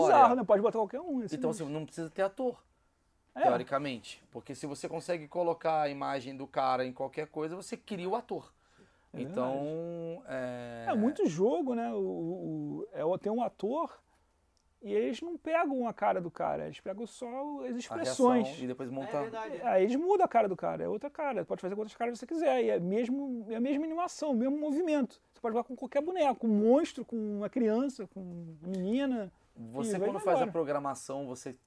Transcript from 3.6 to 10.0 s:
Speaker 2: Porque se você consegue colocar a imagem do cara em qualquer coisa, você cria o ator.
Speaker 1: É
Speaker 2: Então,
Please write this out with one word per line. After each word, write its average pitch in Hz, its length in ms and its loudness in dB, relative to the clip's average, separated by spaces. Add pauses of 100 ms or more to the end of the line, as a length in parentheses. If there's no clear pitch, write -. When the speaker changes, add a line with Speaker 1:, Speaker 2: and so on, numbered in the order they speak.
Speaker 2:
Porque 123 240 -10
se 151 120 -10
você 143 220 -6
consegue 160 400 -4
colocar 165 540 2
a 147 80 2
imagem 139 460 -4
do 135 100 -8
cara 131 400 2
em 127 60 -6
qualquer 135 340 -6
coisa, 156 300 -6
você 196 200 -10
cria 180 320 -6
o 190 80 0
ator. - 340 -8 (680)
Speaker 1:
É 120 60 -6
Speaker 2:
Então, 165 1000 -4